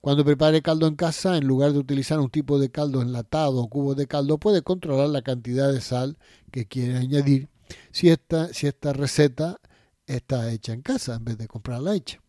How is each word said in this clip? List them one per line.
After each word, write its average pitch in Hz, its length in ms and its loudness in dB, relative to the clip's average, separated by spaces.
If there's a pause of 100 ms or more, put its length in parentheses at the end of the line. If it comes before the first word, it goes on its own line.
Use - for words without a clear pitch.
Cuando 143 240 2
prepare 151 380 4
caldo 160 240 2
en 156 80 2
casa, 170 420 0
en 143 100 0
lugar 135 260 4
de 143 60 2
utilizar 139 420 -2
un 131 100 0
tipo 143 280 0
de 135 120 0
caldo 139 320 -2
enlatado 127 540 -2
o 117 120 -2
cubos 139 280 -2
de 143 100 -2
caldo, 147 320 0
puede 196 240 2
controlar 147 460 0
la 143 140 -2
cantidad 127 500 -2
de 127 80 -2
sal 127 380 -4 (340)
que 120 140 -6
quiere 123 300 -4
añadir 139 520 2 (420)
si 175 200 4
esta, 165 420 0
si - 160 -2
esta 143 240 -4
receta 143 680 0 (460)
está 123 460 -4
hecha 113 200 -8
en 120 100 -10
casa 165 340 -6
en 113 80 -10
vez 113 140 -6
de 110 100 -10
comprarla 131 480 -6
hecha. - 320 -8